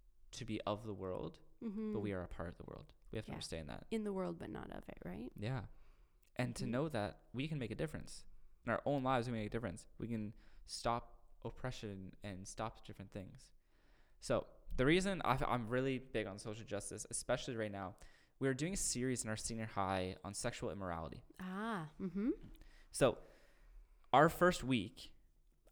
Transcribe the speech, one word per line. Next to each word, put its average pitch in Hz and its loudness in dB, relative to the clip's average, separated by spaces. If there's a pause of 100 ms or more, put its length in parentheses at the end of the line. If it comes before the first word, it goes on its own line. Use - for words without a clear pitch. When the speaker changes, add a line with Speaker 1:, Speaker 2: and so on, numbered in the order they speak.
(320)
Speaker 1:
to - -8
be 110 0
of 107 0
the 104 -2
world, 95 -4 (260)
Speaker 2:
Mm-hmm. 214 -2
Speaker 1:
but - 0
we 104 0
are 90 0
a 87 -4
part - -6
of - -10
the - -10
world. - -12 (200)
We 110 -4
have 110 -4
to - -8
Speaker 2:
Yeah. - -4
Speaker 1:
understand 82 -6
that. - -8
Speaker 2:
In 220 0
the 208 -2
world, 175 -2
but - -8
not - -6
of - -8
it, - -12
right? 214 -8
Speaker 1:
Yeah. 120 -2 (760)
And 123 2
to - -2
Speaker 2:
Mm-hmm. - 0
Speaker 1:
know 135 2
that 104 0 (140)
we 170 0
can 151 -2
make 113 -2
a 110 -4
difference. - -4 (420)
In 117 2
our 107 4
own 139 4
lives, 127 4
we 123 -2
make 107 0
a 104 -2
difference. 110 -2 (140)
We - -2
can 110 -2 (320)
stop - 0 (320)
oppression 104 -6 (100)
and 95 -6
stop - -4
different 98 -12
things. 98 -10 (680)
So - 2 (300)
the 127 8
reason 185 6
I, 131 6 (100)
I'm 117 2
really 127 2
big 110 -2
on 101 -6
social 107 -8
justice, 104 -4
especially - 0
right 107 0
now, 98 -4 (460)
we're 135 4
doing 156 0
a - -2
series 123 2
in 110 -2
our 107 0
senior 110 -2
high 95 2 (100)
on 101 -4
sexual 120 -2
immorality. 82 -4 (180)
Speaker 2:
Ah, 185 -4 (120)
mm-hmm. 196 2 (600)
Speaker 1:
So - 6 (920)
our 147 12
first 175 6
week, 123 2 (600)